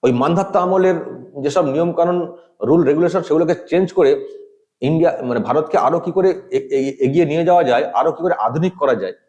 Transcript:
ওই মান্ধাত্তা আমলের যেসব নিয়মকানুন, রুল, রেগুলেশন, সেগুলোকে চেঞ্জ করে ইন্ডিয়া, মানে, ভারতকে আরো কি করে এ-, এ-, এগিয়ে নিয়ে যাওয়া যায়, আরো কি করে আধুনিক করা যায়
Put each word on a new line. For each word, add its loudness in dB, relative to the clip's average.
ওই 2
মান্ধাত্তা 0
আমলের 2
যেসব 0
নিয়মকানুন, 0
রুল, 2
রেগুলেশন, 2
সেগুলোকে 0
চেঞ্জ 0
করে 4
ইন্ডিয়া, 0
মানে, -2
ভারতকে -2
আরো 2
কি -6
করে 2
এ-, -4
এ-, -2
এগিয়ে 2
নিয়ে -2
যাওয়া 4
যায়, 2
আরো 0
কি -8
করে 0
আধুনিক -2
করা 2
যায় -6